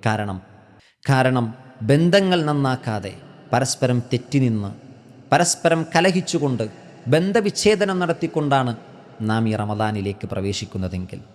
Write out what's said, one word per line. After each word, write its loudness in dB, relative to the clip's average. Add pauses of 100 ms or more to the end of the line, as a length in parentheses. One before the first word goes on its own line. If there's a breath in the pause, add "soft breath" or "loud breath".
കാരണം, -4 (640 soft breath)
കാരണം 2 (360)
ബന്ധങ്ങൾ 4
നന്നാക്കാതെ, -2 (360)
പരസ്പരം 0
തെറ്റി -2
നിന്ന്, 0 (560)
പരസ്പരം 2
കലഹിച്ചുകൊണ്ട്, 0 (420)
ബന്ധവിച്ഛേദനം 2
നടത്തിക്കൊണ്ടാണ് 0 (480)
നാം 0
ഈ 0
റമദാനിലേക്ക് -4
പ്രവേശിക്കുന്നതെങ്കിൽ -6 (140)